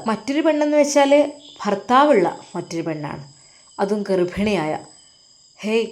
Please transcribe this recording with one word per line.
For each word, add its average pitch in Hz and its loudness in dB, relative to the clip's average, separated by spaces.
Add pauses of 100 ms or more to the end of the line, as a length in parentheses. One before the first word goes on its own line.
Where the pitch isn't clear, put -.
മറ്റൊരു 226 -4
പെണ്ണെന്ന് 302 0
വെച്ചാൽ 285 4 (440)
ഭർത്താവുള്ള 233 2 (240)
മറ്റൊരു 165 -10
പെണ്ണാണ്, 156 -8 (560)
അതും 208 -2
ഗർഭിണിയായ." 185 -2 (880)
"ഹേയ്, 220 -2